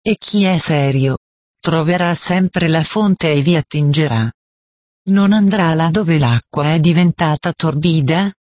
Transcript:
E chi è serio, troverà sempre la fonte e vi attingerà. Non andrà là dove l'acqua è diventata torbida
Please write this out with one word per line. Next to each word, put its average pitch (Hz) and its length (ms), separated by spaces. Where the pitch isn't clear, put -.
E 220 160
chi - 280
è 185 120
serio, 135 640
troverà 170 560
sempre 180 540
la 160 160
fonte 190 480
e 143 100
vi 156 140
attingerà. 143 720
Non 196 260
andrà 196 420
là 160 160
dove 170 260
l'acqua 147 580
è 165 40
diventata 165 760
torbida 160 800